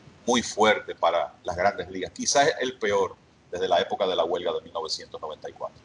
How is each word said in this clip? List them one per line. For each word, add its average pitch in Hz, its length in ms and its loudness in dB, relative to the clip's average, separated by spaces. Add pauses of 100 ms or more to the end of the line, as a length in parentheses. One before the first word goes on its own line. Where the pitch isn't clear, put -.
(260)
muy 120 160 2
fuerte 101 540 2
para 85 380 2 (100)
las 87 120 -6
grandes 92 340 0
ligas. 90 220 -8
Quizás 139 480 2
el 127 180 -4
peor 101 380 0 (360)
desde 90 180 -2
la 87 100 4
época 98 260 -2
de 90 120 0
la 82 80 2
huelga 87 260 -2
de 80 100 -4
mil 82 120 -16
novecientos 82 480 -8
noventa 78 280 -12
y 82 40 -16
cuatro. - 320 -12